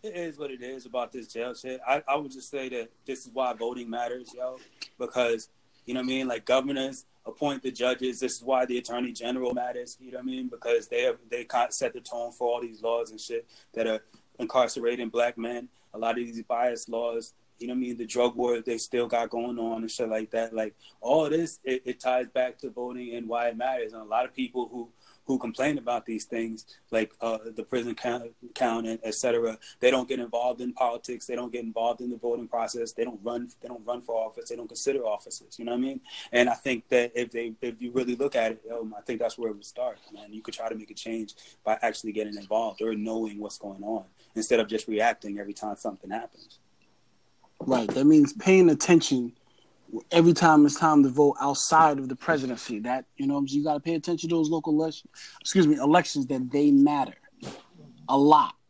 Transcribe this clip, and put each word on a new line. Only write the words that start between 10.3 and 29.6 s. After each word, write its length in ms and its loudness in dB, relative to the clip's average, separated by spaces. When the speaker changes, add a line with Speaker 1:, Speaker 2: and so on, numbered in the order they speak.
Speaker 1:
Because 400 -2
they 140 -2
have, 140 0
they 140 -6
can't 280 0
set 220 -4
the 60 -12
tone 320 -8
for 160 -4
all 120 0
these 220 -10
laws 280 -2
and 100 -16
shit 260 -8
that 140 -2
are 140 -2
incarcerating 680 0
black 300 0
men. 300 -8
A 40 -12
lot 200 -2
of 80 -4
these 160 -10
bias 460 -2
laws, 440 -4
you 100 -10
know 40 -6
what 60 -2
I 20 0
mean? 160 -4
The 80 -6
drug 300 2
war 260 0
they 180 -4
still 280 0
got 240 -2
going 280 -6
on 240 -4
and 80 -8
shit 180 -4
like 240 -4
that. 200 -2
Like, 220 -4
all 300 2
this, 340 -2
it, 220 -2
it 140 -8
ties 280 0
back 300 -4
to 100 -10
voting 460 -10
and 140 -8
why 200 0
it 80 -4
matters. 380 -4
And 80 -16
a 20 -16
lot 200 0
of 100 -12
people 360 -4
who, 180 -10
who 120 0
complain 400 -2
about 260 -4
these 200 -6
things, 420 -8
like, 300 0
uh, 180 -4
the 80 -10
prison 320 -4
count, 300 -6
count 320 0
and 160 -4
et 100 -4
cetera, 420 0